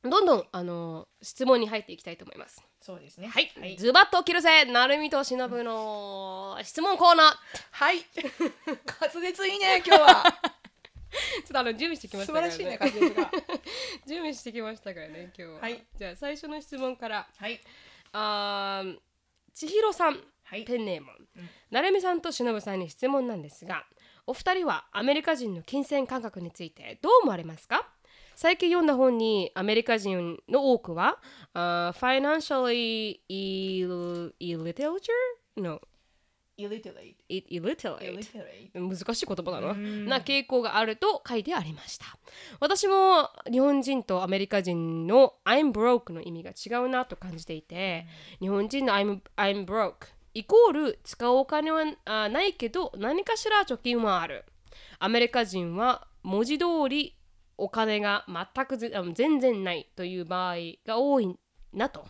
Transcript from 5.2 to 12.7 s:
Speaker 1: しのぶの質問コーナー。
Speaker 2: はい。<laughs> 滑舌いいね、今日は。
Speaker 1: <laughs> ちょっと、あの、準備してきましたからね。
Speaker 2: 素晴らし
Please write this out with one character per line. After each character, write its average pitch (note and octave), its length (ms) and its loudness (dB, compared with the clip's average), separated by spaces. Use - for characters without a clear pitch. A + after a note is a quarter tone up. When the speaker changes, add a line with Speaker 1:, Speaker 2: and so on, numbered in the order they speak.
Speaker 1:
し B3+ 100 -4
の B3+ 140 -4
ぶ A#3+ 120 -6
の G3+ 1000 -8
質 - 180 -6
問 F#4+ 160 2
コ F4 120 10
ー E4+ 60 12
ナ D#4+ 80 10
ー。 D4+ 120 10
Speaker 2:
は D4+ 200 2
い。 F#4 80 0
<laughs> - 80 -14
滑 E4+ 140 -6
舌 F#4 180 -6
い F#4+ 120 -2
い - 20 -6
ね、 F#4+ 260 4
今 F4 120 8
日 D#4 40 6
は。 D4+ 220 10
Speaker 1:
<laughs> F4 80 6
ち - 40 -12
ょ - 20 -4
っ - 80 -20
と、 C4+ 80 -2
あ B3+ 40 0
の、 A#3 100 -2
準 D#4 200 -4
備 D4+ 40 -10
し - 20 -16
て - 80 -18
き - 80 -12
ま D4 80 -6
し D4+ 40 -8
た D#4 60 -6
か D#4 60 2
ら E4+ 80 0
ね。 E4+ 60 -4
Speaker 2:
素 - 60 -10
晴 F#4+ 60 -6
ら C#4 40 -4
し - 20 -8